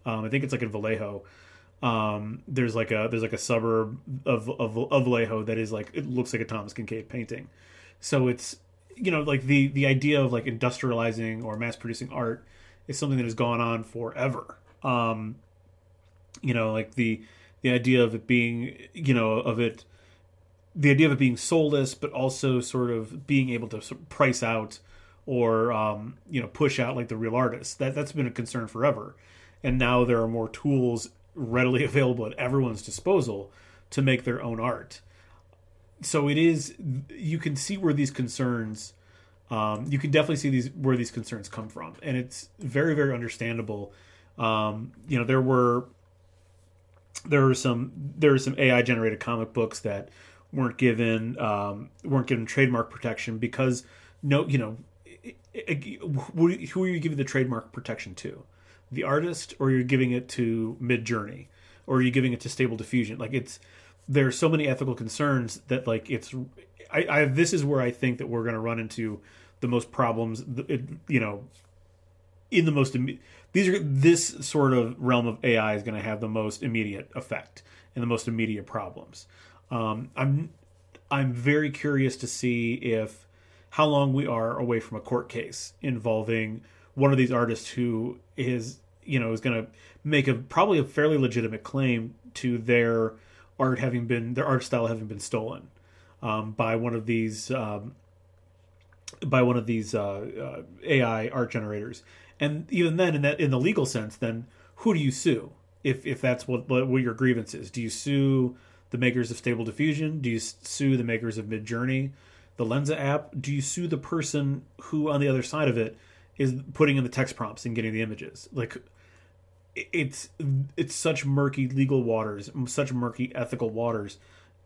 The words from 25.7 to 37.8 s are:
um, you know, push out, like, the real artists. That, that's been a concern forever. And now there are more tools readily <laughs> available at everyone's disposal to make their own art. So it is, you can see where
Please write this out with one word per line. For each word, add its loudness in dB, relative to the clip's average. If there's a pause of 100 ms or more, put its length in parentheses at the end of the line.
um, -2 (120)
you -2
know, -8
push 0
out, -2
like, -4
the -6
real -2
artists. 0
That, -2
that's -4
been -2
a -4
concern -6
forever. -2 (480)
And 0
now 6
there 4
are 2
more -2
tools 0 (240)
readily 2
<laughs> -2
available 2
at -8
everyone's 0
disposal -2 (380)
to 0
make 4
their -2
own -4
art. -4 (1000)
So 0
it 2
is, 4 (340)
you -4
can -2
see -4
where 2